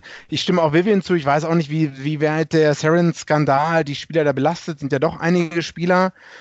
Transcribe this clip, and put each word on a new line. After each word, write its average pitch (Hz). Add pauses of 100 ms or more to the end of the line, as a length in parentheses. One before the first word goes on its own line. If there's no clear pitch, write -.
(300)
ich -
stimme 180
auch 156
Vivian 190
zu, -
ich 165
weiß 143
auch 165
nicht, 165
wie, 147
wie 147
weit 156
der 156
Saren-Skandal 156
die 143
Spieler 156
da 147
belastet, 151
sind 143
ja 139
doch 160
einige 170
Spieler. 185 (280)